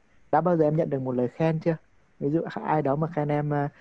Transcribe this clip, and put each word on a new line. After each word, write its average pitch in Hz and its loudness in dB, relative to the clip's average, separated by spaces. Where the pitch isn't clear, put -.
Đã 151 4
bao 175 2
giờ 156 6
em 151 2
nhận 156 0
được 139 -2
một 131 -4
lời 123 0
khen 160 0
chưa? 160 0
Ví 143 -2
dụ 160 0
ai 151 0
đó 139 0
mà 156 -2
khen 147 -2
em, 147 -2
ờ, 143 0